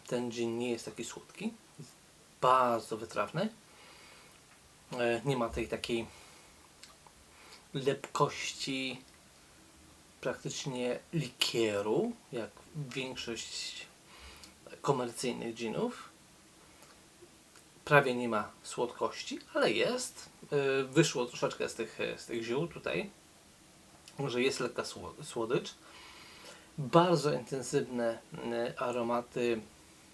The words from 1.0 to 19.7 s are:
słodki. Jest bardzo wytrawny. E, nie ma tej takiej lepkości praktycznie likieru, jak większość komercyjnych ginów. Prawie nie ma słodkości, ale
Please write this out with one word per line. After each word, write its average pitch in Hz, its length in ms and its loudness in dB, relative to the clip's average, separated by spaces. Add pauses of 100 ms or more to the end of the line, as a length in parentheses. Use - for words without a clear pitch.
słodki. - 480 -8 (260)
Jest - 120 -16 (500)
bardzo 123 560 6
wytrawny. 117 520 -2 (1400)
E, 117 340 2
nie 139 120 2
ma 113 120 0
tej 117 180 -2
takiej 113 380 -2 (1700)
lepkości 135 1300 0 (1200)
praktycznie 123 760 -2 (140)
likieru, 120 1000 2 (200)
jak 110 180 -4 (260)
większość 131 1120 -6 (960)
komercyjnych 120 720 0
ginów. 120 540 -2 (1800)
Prawie 139 300 8
nie 123 140 0
ma 104 220 0 (120)
słodkości, - 760 -4 (140)
ale 285 180 4